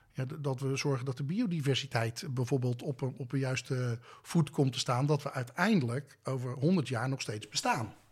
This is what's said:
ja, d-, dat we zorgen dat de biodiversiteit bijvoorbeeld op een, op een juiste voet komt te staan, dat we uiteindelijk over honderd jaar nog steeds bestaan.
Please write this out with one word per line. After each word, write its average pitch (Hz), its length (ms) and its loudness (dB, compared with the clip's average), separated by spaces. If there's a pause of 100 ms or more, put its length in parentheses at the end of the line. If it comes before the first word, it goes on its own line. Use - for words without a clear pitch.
(120)
ja, 131 140 -4
d-, 147 180 -8
dat 135 160 -2
we 135 160 -2
zorgen 135 280 0
dat 131 120 -4
de 143 80 -4
biodiversiteit 139 1080 0
bijvoorbeeld 123 520 0
op 147 180 -4
een, 127 160 -2
op 127 160 -10
een 139 60 0
juiste 127 600 -2 (240)
voet 160 280 2
komt 135 220 4
te - 60 -6
staan, 131 280 2
dat 147 160 4
we - 100 -6
uiteindelijk 139 880 0
over 127 300 -4
honderd 147 360 2
jaar 123 200 0
nog 135 120 -2
steeds 110 280 -8
bestaan. 160 460 0 (180)